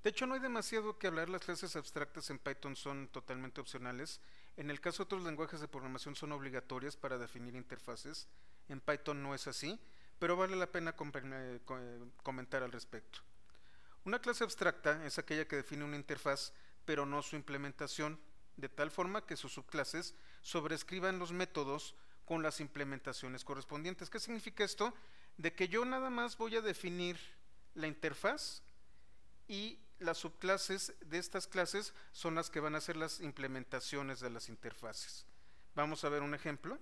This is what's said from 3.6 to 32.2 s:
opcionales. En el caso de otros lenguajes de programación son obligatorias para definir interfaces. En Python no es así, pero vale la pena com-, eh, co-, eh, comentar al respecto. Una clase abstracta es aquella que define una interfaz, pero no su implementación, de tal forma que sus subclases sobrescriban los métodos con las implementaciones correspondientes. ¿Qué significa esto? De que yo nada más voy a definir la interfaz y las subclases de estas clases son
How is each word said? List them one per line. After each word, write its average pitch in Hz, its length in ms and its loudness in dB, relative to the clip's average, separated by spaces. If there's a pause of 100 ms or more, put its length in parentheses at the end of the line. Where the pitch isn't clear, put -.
opcionales. 123 600 -4 (360)
En 147 140 -2
el 143 100 -2
caso 170 160 0
de 202 80 2
otros 190 180 0
lenguajes 160 380 -2
de 151 80 -4
programación 131 480 -6
son 147 160 -2
obligatorias 135 640 -2
para 131 200 0
definir 120 380 -6
interfaces. 127 720 -6 (420)
En 135 120 -4
Python 147 420 4
no 139 140 0
es - 100 -2
así, 147 320 -2 (400)
pero 175 180 6
vale 190 200 6
la 180 100 6
pena 165 300 0
com-, 147 180 -2
eh, 131 500 -2
co-, 131 140 -4
eh, 120 220 -6 (240)
comentar 131 400 0
al 123 80 -2
respecto. - 480 -8 (840)
Una 214 140 2
clase 240 240 2
abstracta 160 640 4
es 143 140 0
aquella 156 260 2
que - 80 0
define 147 300 0
una 147 100 -2
interfaz, 139 600 0 (320)
pero 143 200 6
no 143 160 2
su - 140 -4
implementación, 143 840 0 (380)
de 139 120 -2
tal 147 220 2
forma 190 360 2
que 160 100 -2
sus - 160 -4
subclases - 640 0 (260)
sobrescriban 175 760 2
los 175 100 0
métodos 156 640 2 (300)
con 165 180 4
las 156 160 4
implementaciones 139 880 -2
correspondientes. 151 680 -2
¿Qué 226 80 -4
significa 220 460 2
esto? 208 280 4 (460)
De 165 160 4
que 185 140 6
yo 220 160 6
nada 262 260 2
más 240 260 2
voy 226 200 2
a 226 40 8
definir 175 560 2 (600)
la 156 100 2
interfaz 160 760 2 (840)
y 208 320 -2 (220)
las 165 180 4
subclases 190 840 4
de 160 180 0
estas 180 280 0
clases 185 480 2 (160)
son 165 240 2